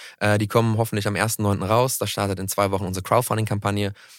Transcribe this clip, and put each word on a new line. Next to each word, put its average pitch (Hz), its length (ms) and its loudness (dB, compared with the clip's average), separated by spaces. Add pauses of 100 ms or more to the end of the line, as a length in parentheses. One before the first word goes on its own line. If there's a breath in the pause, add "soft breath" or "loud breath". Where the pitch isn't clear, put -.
(180 loud breath)
Äh, 104 200 2
die 104 100 0
kommen 113 280 2
hoffentlich 110 300 0
am 104 80 -2
ersten 110 300 0
neunten 101 200 2
raus. 120 340 2
Da 104 100 -4
startet 98 320 -2
in 98 80 -6
zwei 98 240 0
Wochen 98 120 -2
unsere 92 200 -6
Crowdfunding-Kampagne, 104 880 0 (260 soft breath)